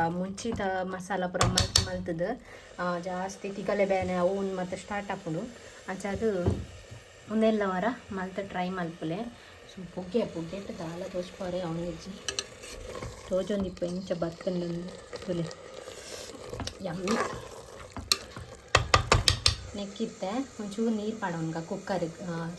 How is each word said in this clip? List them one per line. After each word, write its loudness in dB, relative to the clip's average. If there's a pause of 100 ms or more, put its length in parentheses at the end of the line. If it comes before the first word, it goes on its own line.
ಮುಂಚಿದ -2 (240)
ಮಸಾಲ -2
ಪುರ 4
ಮಲ್ತ್ 4
ಮಲ್ತದ, 0 (580)
ಆ, 2
ಜಾಸ್ತಿ -4
ತಿಗಲೆ 4
ಬೇನೆ 4
ಅವು 4
ಮತ್ತೆ -2
ಸ್ಟಾರ್ಟ್ -4
ಹಾಕೊಂಡು -2 (480)
ಅಂಚ -4
ಅದು 2 (880)
ಒಂದೆಲ್ಲ 6
ವಾರ 2 (280)
ಮಲ್ತ -4
ಟ್ರೈ 0
ಮಲ್ಪುಲೆ. -2
So, -10
ಪುಗ್ಗೆ 2
ಪುಗ್ಗೆ -4
ಇಟ್ಟು -8
ದಾಲ -6
ತೋಚ್ಪಾರೆ -2
ಅವನಿಜ್ಜಿ -4 (880)
ತೋಜೊಂದಿಪ್ಪ 2
ಇಂಚ -2
ಬತ್ತಂದು -2 (380)
ತುಲೆ -2 (1080)
ಯಮ್ಮಿ. -2 (2750)
ನೆಕ್ಕಿತ್ತೆ -2 (340)
ಒಂಚೂರು 2
ನೀರು 0
ಪಾಡೋನ್ಗ 0 (120)
ಕುಕ್ಕರ್, 0
ಆ, -2